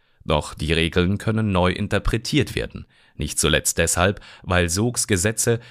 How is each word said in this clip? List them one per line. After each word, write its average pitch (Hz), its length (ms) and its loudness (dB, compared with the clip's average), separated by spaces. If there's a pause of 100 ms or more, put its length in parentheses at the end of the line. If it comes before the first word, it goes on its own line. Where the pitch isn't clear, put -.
(240)
Doch 76 300 0
die 80 200 -2
Regeln 87 440 2
können 110 340 -2
neu 90 200 2
interpretiert 107 840 -2
werden. - 320 -6 (300)
Nicht - 240 -6
zuletzt 78 400 2
deshalb, 87 420 2 (220)
weil 87 260 2
Sooks 110 380 -2
Gesetze 110 520 0 (120)